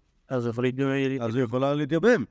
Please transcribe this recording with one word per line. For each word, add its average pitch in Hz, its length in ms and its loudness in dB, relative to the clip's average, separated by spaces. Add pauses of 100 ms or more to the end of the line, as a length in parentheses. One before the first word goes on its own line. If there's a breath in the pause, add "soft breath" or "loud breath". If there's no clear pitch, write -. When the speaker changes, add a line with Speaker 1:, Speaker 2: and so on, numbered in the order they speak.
(280)
Speaker 1:
אז 123 180 -2
יכול 120 180 -2
להתייבם. 135 580 0
Speaker 2:
אז 113 120 -2
היא 131 100 2
יכולה 131 300 0
להתייבם 156 560 2